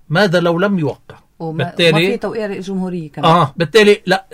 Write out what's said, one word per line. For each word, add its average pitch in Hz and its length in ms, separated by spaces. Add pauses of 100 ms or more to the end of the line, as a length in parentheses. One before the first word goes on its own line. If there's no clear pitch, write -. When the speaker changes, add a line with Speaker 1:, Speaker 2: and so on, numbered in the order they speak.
Speaker 1:
ماذا 175 320
لو 170 180
لم 196 200
يوقع؟ - 400 (200)
Speaker 2:
وما، 160 260
Speaker 1:
بالتالي 170 260
Speaker 2:
وما 202 220
في 233 40
توقيع 214 300
رئيس 190 200
جمهورية 185 440
كمان. 160 200
Speaker 1:
آه، 165 260
بالتالي 202 500
لا، 180 280